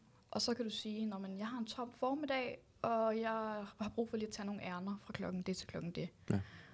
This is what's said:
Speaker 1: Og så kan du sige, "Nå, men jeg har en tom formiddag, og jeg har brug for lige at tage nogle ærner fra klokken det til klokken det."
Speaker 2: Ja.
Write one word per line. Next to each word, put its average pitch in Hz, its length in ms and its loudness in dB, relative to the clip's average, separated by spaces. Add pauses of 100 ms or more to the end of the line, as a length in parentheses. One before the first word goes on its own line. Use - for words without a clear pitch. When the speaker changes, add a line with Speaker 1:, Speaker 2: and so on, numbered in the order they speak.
(320)
Speaker 1:
Og 214 100 2
så 240 120 4
kan 233 120 2
du 214 60 -2
sige, 214 340 -2
"Nå, 196 120 -2
men 190 200 -4
jeg 214 100 -2
har 247 100 -2
en 226 80 0
tom 240 280 -4
formiddag, 269 680 2 (180)
og 226 400 4
jeg 220 440 0 (160)
har 208 140 0
brug 226 140 2
for 233 80 0
lige 214 100 0
at 214 60 -6
tage 208 120 -4
nogle 202 180 -2
ærner 185 400 -2
fra 214 100 -12
klokken 185 280 0
det 185 160 0
til - 100 -6
klokken 165 240 -4
det." 170 180 -2 (200)
Speaker 2:
Ja. 101 100 6 (340)